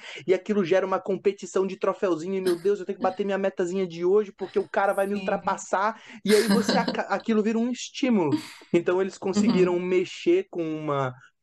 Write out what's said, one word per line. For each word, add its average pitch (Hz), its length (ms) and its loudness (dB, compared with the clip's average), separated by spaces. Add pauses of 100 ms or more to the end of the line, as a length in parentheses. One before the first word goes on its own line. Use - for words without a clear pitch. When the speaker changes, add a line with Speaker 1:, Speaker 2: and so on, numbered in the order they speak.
(280)
Speaker 1:
e 180 60 4
aquilo 196 320 0
gera 185 200 2
uma 190 140 -2
competição 190 680 -2
de 185 140 -6
troféuzinho, 185 560 -2
e, 190 60 -2
meu 180 160 0
Deus, 202 220 0
eu 180 60 -12
tenho 190 120 -6
que 180 40 -8
bater 185 240 -2
minha 196 120 0
metazinha 190 500 -2
de 170 160 -8
hoje, 196 340 2
porque 196 220 -4
o 190 80 -2
cara 196 240 2
vai 196 160 0
me 202 80 -4
Speaker 2:
Sim. - 0 -
Speaker 1:
ultrapassar, 196 800 -2 (300)
e 202 100 6
aí 214 140 4
você 202 260 2
aca-, 208 280 0
Speaker 2:
<laughs> - 40 -6
Speaker 1:
aquilo 214 340 0
vira 226 160 0
um 233 140 0
estímulo. 202 680 0 (360)
Então, 180 280 2
eles 190 160 -4
conseguiram 180 580 2
Speaker 2:
Uhum. 175 40 0
Speaker 1:
mexer 180 680 0
com 175 120 -6
uma, 151 520 -2 (300)